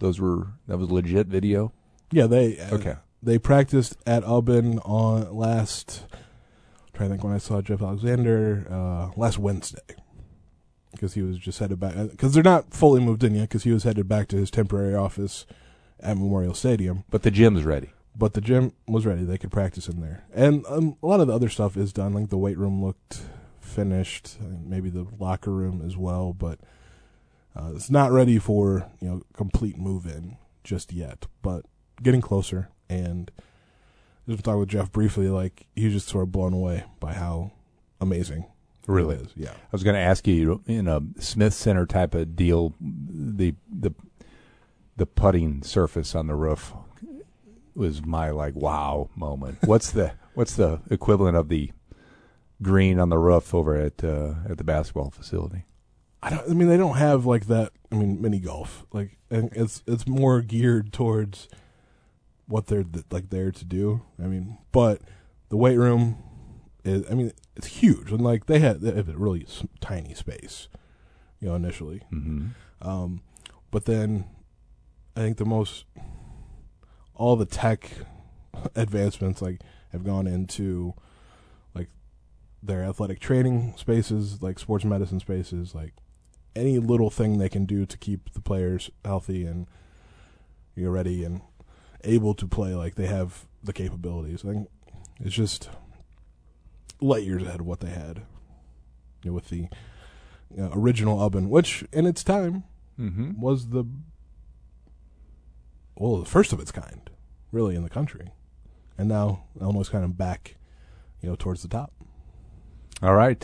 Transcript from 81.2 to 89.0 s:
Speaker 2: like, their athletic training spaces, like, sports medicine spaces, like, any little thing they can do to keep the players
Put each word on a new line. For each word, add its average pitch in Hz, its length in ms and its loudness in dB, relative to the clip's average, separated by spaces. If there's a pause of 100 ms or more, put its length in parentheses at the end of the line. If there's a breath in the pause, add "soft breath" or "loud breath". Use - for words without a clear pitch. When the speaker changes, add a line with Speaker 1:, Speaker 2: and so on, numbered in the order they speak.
Speaker 2:
like, 90 140 -10 (760)
their 95 220 -4
athletic 95 360 -6
training 127 580 0
spaces, 107 640 -2
like, 92 160 -6
sports 104 260 -2
medicine 98 360 -2
spaces, 90 540 -8
like, 80 200 -12 (640)
any 127 240 0
little 113 300 4
thing 107 280 0
they 95 100 0
can 98 160 -2
do 98 220 -2
to - 100 -12
keep - 360 -8
the - 80 -12
players 92 500 -4 (140)